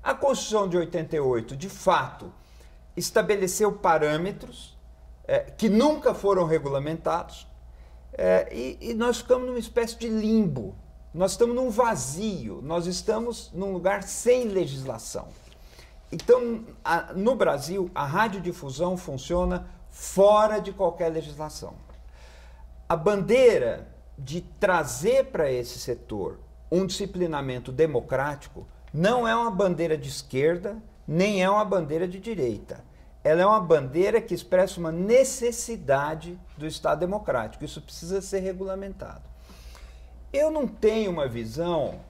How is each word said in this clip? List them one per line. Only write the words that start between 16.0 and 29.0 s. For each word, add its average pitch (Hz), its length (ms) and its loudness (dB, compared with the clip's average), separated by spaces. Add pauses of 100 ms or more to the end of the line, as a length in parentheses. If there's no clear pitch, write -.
Então, 233 520 2 (200)
a, - 300 -2
no 208 200 2
Brasil, 175 600 0
a 143 100 -2
radiodifusão 175 920 -2
funciona 180 680 -2 (240)
fora 208 680 6
de 190 120 -8
qualquer 175 360 0
legislação. 151 680 -8 (1120)
A 170 60 4
bandeira 196 960 4 (280)
de 139 260 -10
trazer 180 840 2
para 156 240 0
esse 123 280 -4
setor 107 600 -6 (320)
um 185 160 2
disciplinamento 151 880 -4
democrático 139 920 -2 (280)
não 226 340 2